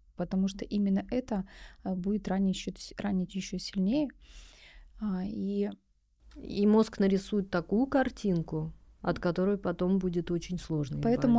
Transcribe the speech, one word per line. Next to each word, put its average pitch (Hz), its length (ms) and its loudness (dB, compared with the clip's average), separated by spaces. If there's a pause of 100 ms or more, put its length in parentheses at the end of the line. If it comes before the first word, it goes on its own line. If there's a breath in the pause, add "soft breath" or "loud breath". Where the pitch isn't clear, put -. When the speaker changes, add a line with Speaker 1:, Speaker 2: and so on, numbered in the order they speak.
(160)
Speaker 1:
потому 190 320 0
что 196 160 -6
именно 202 460 0
это, 240 340 -2 (400 loud breath)
а, 190 120 -2
будет 196 320 -2
ранить 190 280 2
еще - 200 -8
с-, - 220 -14
ранить 185 380 -2
еще 185 220 -6
сильнее. 220 500 0 (920 soft breath)
А, 190 240 -2
и 202 460 -2 (640)
Speaker 2:
И 202 300 0
мозг 220 340 6
нарисует 196 500 2
такую 202 360 2
картинку, 175 840 0 (300)
от 170 180 0
которой 185 380 0
потом 185 400 0
будет 175 320 -2
очень 175 280 -2
сложно 147 440 -2
Speaker 1:
Поэтому, 240 360 4